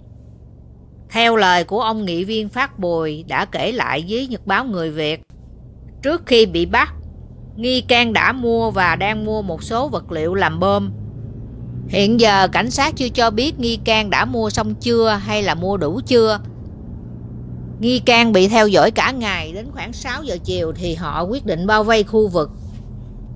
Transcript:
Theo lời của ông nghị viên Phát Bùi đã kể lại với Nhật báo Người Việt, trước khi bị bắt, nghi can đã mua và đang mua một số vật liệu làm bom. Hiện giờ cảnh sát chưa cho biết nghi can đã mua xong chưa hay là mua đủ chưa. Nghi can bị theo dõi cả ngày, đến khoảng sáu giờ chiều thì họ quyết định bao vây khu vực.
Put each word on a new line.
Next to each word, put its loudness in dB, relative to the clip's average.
Theo 4
lời 6
của -2
ông -2
nghị -2
viên -4
Phát -4
Bùi -2
đã 0
kể -4
lại -2
với -4
Nhật -8
báo 0
Người -4
Việt, -4
trước 0
khi 6
bị 0
bắt, 0
nghi -2
can 2
đã 4
mua 0
và 2
đang -2
mua -2
một -6
số -2
vật -6
liệu -2
làm 2
bom. 2
Hiện 4
giờ 6
cảnh 0
sát 0
chưa -2
cho 2
biết -2
nghi -2
can 2
đã 2
mua -2
xong -2
chưa 2
hay 0
là 0
mua -2
đủ -2
chưa. 4
Nghi 2
can 6
bị 6
theo 6
dõi 6
cả 0
ngày, -4
đến -10
khoảng -10
sáu -8
giờ -6
chiều -4
thì -6
họ -4
quyết -4
định -2
bao 4
vây 4
khu 2
vực. 0